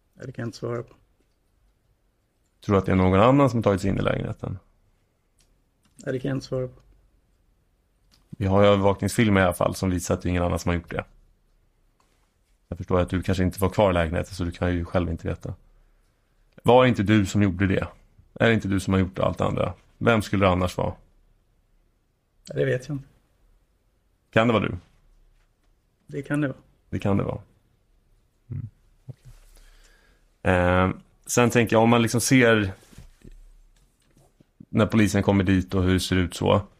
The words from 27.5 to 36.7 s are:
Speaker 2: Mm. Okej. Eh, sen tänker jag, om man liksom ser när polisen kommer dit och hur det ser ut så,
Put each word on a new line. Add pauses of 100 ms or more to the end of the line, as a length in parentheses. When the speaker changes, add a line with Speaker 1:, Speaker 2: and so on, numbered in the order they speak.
Speaker 2:
Mm. (380)
Okej. (1120)
Eh, (360)
sen
tänker
jag,
om
man
liksom
ser (1900)
när
polisen
kommer
dit
och
hur
det
ser
ut
så, (200)